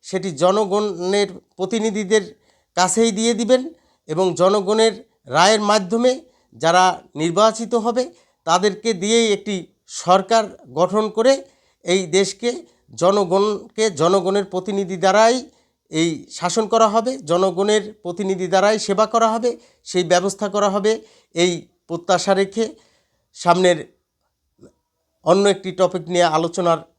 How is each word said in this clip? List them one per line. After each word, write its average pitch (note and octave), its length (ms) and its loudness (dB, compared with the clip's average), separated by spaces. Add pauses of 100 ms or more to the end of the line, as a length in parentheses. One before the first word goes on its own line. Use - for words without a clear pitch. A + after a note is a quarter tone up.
সেটি F#3 300 -6
জনগণের G3 960 0 (280)
প্রতিনিধিদের G#3 680 -2 (520)
কাছেই G3+ 360 2
দিয়ে A3+ 220 0
দিবেন B3+ 400 0 (340)
এবং E3+ 260 -2
জনগণের G3+ 600 2 (320)
রায়ের F#3 360 2
মাধ্যমে A3 600 0 (320)
যারা E3+ 500 2 (120)
নির্বাচিত G#3+ 600 0
হবে A#3+ 360 -2 (320)
তাদেরকে G3 500 0
দিয়েই G#3+ 400 0
একটি G3 340 -6 (200)
সরকার F#3+ 560 2 (300)
গঠন F3+ 360 0
করে C4 360 0 (380)
এই F3+ 240 -2
দেশকে G3 580 -2 (300)
জনগণকে G3+ 960 0
জনগণের F#3 560 0
প্রতিনিধি F#3+ 520 -6
দ্বারাই G#3+ 520 2 (420)
এই D#3+ 180 0 (220)
শাসন F3+ 360 -4
করা A3 200 4
হবে, A3 300 0
জনগণের F#3+ 680 0 (180)
প্রতিনিধি F#3 460 -4
দ্বারাই G3 320 2
সেবা G#3 260 0
করা A3+ 240 0
হবে, A#3 200 -2 (340)
সেই F3+ 200 -2
ব্যবস্থা F3+ 460 0
করা G3+ 200 0
হবে, G3+ 220 0 (440)
এই F3 160 2 (360)
প্রত্যাশা F3 460 -2
রেখে G3 320 -2 (680)
সামনের F3 440 2 (1500)
অন্য F#3+ 240 4
একটি F#3+ 220 -4
টপিক F3+ 360 -2
নিয়ে F3 160 0
আলোচনার E3 560 0 (200)